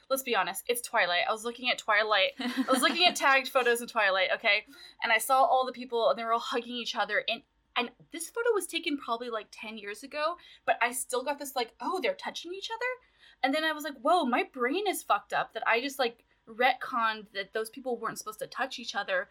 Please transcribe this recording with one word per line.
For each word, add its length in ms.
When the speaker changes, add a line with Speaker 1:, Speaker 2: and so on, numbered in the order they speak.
Speaker 1:
let's 140
be 120
honest, 320
it's 140
Twilight. 460
I 40
was 140
looking 240
at 80
Twilight. 600
I 300
was 120
looking 240
at 100
Speaker 2:
<laughs> 20
Speaker 1:
tagged 320
photos 320
of 100
Twilight, 440
okay? 300
And 100
I 40
saw 260
all 220
the 80
people, 360
and 100
they 40
were 100
all 60
hugging 360
each 200
other, 320
and, 140
and 140
this 180
photo 240
was 140
taken 300
probably, 320
like, 220
ten 260
years 260
ago, 320
but 160
I 120
still 300
got 160
this, 160
like, 260
"Oh, 200
they're 140
touching 380
each 180
other?" 140
And 100
then 100
I 100
was 100
like, 180
"Whoa, 240
my 260
brain 360
is 160
fucked 300
up," 200
that 140
I 140
just, 180
like, 240
retconned 840
that 200
those 160
people 300
weren't 180
supposed 220
to 80
touch 320
each 160
other, 360